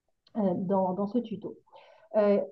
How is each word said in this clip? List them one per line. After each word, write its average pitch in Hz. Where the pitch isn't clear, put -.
euh, 190
dans, 190
dans 196
ce 208
tuto. -
Euh, 196